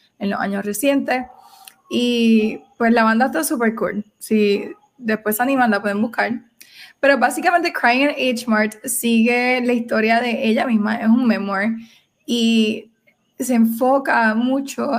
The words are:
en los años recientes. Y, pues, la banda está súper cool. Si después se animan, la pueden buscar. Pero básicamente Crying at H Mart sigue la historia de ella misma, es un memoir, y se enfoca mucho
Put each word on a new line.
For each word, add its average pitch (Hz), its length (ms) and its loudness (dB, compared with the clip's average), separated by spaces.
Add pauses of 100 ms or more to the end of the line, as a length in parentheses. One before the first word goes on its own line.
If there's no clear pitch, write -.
(200)
en 196 100 -4
los - 100 -4
años 202 240 -6
recientes. 254 600 -2 (680)
Y, 226 680 2 (180)
pues, 233 140 2
la 233 120 4
banda 226 220 2
está 302 180 -2
súper 233 300 0
cool. 202 300 -4 (140)
Si 208 460 0 (320)
después 214 400 -4
se 240 60 0
animan, 254 280 0
la 202 120 0
pueden 202 180 -2
buscar. 220 320 -2 (680)
Pero 277 180 4
básicamente 339 540 0
Crying 254 360 2
at 294 80 -4
H 254 300 -2
Mart 214 400 0
sigue 240 760 2
la 247 120 0
historia 226 460 0
de 226 260 -2
ella 220 200 2
misma, 214 300 0
es 214 120 -2
un 240 180 4
memoir, 196 460 -2 (520)
y 226 680 0 (480)
se 247 160 -4
enfoca 233 800 2
mucho 254 640 -4